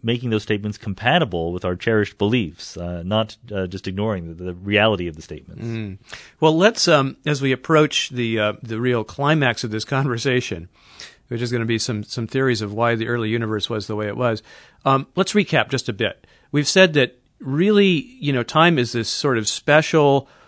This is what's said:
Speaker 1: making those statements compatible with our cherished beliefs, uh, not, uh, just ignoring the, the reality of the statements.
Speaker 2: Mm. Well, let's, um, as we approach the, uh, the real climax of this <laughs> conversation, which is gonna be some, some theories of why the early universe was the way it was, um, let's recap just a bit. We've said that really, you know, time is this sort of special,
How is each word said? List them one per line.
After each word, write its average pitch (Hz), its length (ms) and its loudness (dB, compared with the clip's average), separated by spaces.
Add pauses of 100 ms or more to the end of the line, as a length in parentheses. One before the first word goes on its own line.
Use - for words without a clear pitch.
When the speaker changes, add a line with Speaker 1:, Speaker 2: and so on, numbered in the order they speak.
Speaker 1:
making 120 300 -2
those 107 100 2
statements 104 380 -4
compatible 98 720 0
with 90 100 -6
our 92 120 -2
cherished 107 420 0
beliefs, 101 580 -2
uh, 87 300 -8
not, 107 320 -2 (160)
uh, 95 140 -4
just 92 200 -12
ignoring 95 480 -6
the, 90 100 -14
the 90 100 -6
reality 101 500 2
of 80 100 -8
the 80 60 -16
statements. 80 420 -16
Speaker 2:
Mm. 110 360 -10 (400)
Well, 156 180 6
let's, 208 300 2
um, 139 360 4
as 147 200 -2
we 135 80 2
approach 151 580 2
the, 113 300 -2
uh, 104 140 2 (100)
the 110 180 -6
real 120 220 2
climax 143 600 0
of 120 60 -6
this 107 160 -4
<laughs> 143 120 -4
conversation, 123 720 -2 (600)
which 120 160 -6
is 117 80 -4
gonna 117 140 -2
be 113 120 0
some, 107 260 -4
some 117 220 -6
theories 127 380 0
of 101 100 -6
why 117 220 2
the 110 120 -2
early 117 220 -2
universe 110 400 -2
was 107 160 -4
the 107 100 -6
way 107 120 -4
it 104 100 -6
was, 117 240 0 (420)
um, 135 220 2 (100)
let's 185 180 0
recap 170 360 0
just - 180 -4
a 113 60 -4
bit. 104 320 -6 (260)
We've 143 160 0
said 185 260 6
that 131 260 0 (200)
really, 196 460 2 (340)
you 143 140 -2
know, 123 80 2
time 160 380 4
is 117 140 0
this 113 160 -2
sort 131 280 0
of 107 100 -2
special, 147 800 2 (200)